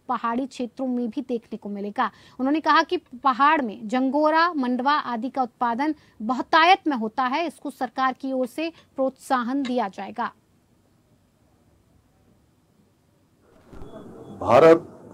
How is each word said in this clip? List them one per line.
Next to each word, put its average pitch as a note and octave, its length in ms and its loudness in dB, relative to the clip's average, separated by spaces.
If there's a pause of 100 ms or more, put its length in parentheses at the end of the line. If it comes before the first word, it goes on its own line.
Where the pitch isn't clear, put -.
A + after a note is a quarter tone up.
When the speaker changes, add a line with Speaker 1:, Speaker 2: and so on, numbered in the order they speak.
Speaker 1:
पहाड़ी A#3+ 400 -4
क्षेत्रों B3+ 400 -8
में A#3+ 220 -4
भी C4+ 120 -8
देखने A#3 360 -8
को G#3 120 -12
मिलेगा। G3+ 420 -6 (280)
उन्होंने C#4 200 0
कहा D#4 240 4
कि F4 140 -6
पहाड़ C4+ 640 0
में G#3+ 260 -8
जंगोरा, D4+ 640 2
मंडवा B3+ 400 0
आदि B3 360 -4
का C4 140 -4
उत्पादन B3 520 -2 (260)
बहुतायत E4 680 2
में C#4 100 0
होता A3 260 -4
है, C#4+ 240 -2
इसको - 220 -10
सरकार C4 440 -4
की C4 200 -8
ओर B3+ 140 -2
से D#4+ 240 -6 (240)
प्रोत्साहन C4 680 -2
दिया B3 240 -2
जाएगा। G#3 460 -10 (4000)
Speaker 2:
भारत E3 480 8 (240)